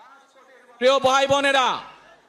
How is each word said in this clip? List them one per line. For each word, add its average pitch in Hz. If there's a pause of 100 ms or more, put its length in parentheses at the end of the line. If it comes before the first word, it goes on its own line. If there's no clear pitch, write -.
(760)
প্রিয় 254
ভাই 262
বোনেরা, 269 (600)